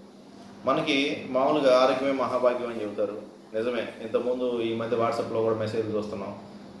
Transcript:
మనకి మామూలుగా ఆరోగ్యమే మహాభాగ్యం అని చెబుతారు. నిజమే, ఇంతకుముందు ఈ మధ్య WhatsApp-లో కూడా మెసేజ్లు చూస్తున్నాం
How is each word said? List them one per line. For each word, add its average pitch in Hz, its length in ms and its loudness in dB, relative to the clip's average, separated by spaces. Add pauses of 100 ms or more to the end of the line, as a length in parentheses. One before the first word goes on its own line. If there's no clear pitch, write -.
(640)
మనకి 139 680 0
మామూలుగా 135 480 6
ఆరోగ్యమే 131 340 4
మహాభాగ్యం 123 580 2
అని 113 120 -6
చెబుతారు. 104 400 -4 (320)
నిజమే, 113 340 -2 (120)
ఇంతకుముందు 120 640 0
ఈ 113 140 0
మధ్య 117 200 -2
WhatsApp-లో 113 460 0
కూడా 110 140 2
మెసేజ్లు 107 420 -2
చూస్తున్నాం 104 400 -6 (420)